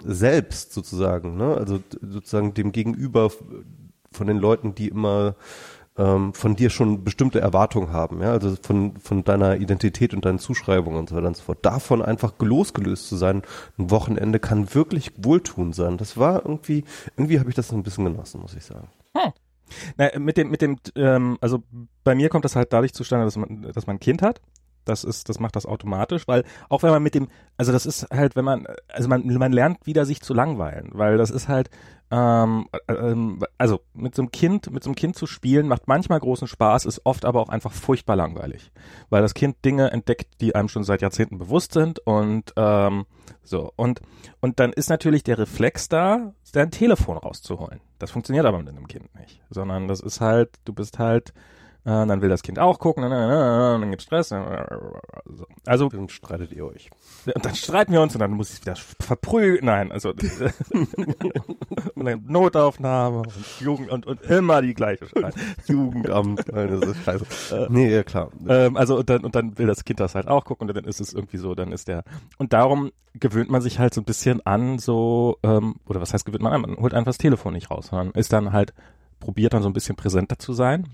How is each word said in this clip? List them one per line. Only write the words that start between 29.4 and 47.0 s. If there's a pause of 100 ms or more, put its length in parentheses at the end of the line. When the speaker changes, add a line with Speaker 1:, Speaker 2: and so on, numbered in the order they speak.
Speaker 2:
lernt
wieder
sich
zu
langweilen,
weil
das
ist
halt, (400)
ähm, (220)
äh,
ähm, (160)
also (120)
mit
so
einem
Kind,
mit
so
einem
Kind
zu
spielen
macht
manchmal
großen
Spaß,
ist
oft
aber
auch
einfach
furchtbar
langweilig, (400)
weil
das
Kind
Dinge
entdeckt,
die
einem
schon
seit
Jahrzehnten
bewusst
sind
und,
ähm, (380)
so
und, (380)
und
dann
ist
natürlich
der
Reflex
da,
sein
Telefon